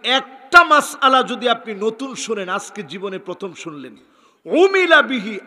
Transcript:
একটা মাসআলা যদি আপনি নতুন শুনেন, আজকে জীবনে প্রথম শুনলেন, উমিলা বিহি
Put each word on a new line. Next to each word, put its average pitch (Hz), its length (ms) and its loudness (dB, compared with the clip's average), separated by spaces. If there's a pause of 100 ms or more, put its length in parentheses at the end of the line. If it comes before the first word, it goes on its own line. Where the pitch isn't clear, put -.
একটা 269 640 2
মাসআলা 269 580 2
যদি 220 260 -4
আপনি 226 260 -4
নতুন 220 400 -6
শুনেন, 202 340 -8
আজকে 196 340 -8
জীবনে 190 360 -10
প্রথম 180 360 -12
শুনলেন, 135 420 -16 (480)
উমিলা 339 580 4
বিহি 220 440 -4